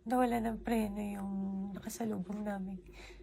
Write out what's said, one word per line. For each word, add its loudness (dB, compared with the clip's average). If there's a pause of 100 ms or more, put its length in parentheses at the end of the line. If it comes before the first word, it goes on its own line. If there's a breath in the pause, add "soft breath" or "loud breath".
nawala 6
ng 0
preno 2
yung -2 (440)
nakasalubong -2
naming -4 (420 loud breath)